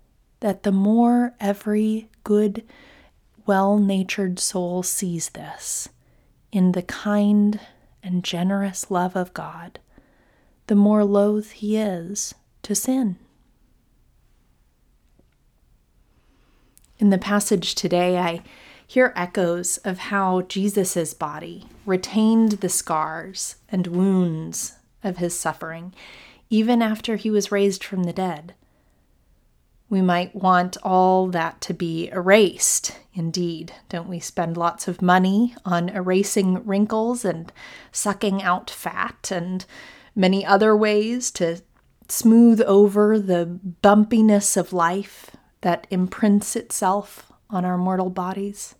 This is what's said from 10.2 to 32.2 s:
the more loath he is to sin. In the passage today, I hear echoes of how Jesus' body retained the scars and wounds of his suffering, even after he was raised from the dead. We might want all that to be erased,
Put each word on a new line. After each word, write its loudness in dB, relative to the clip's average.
the 2
more 6
loath 2
he -4
is -6
to -4
sin. -2
In 4
the 4
passage -2
today, 0
I -2
hear 2
echoes -2
of -6
how -2
Jesus' -2
body -12
retained 2
the -4
scars -6
and -2
wounds -2
of -6
his -4
suffering, -10
even 2
after -2
he -4
was 0
raised 0
from -4
the -4
dead. -6
We 2
might 0
want 0
all 4
that -4
to -6
be -6
erased, 2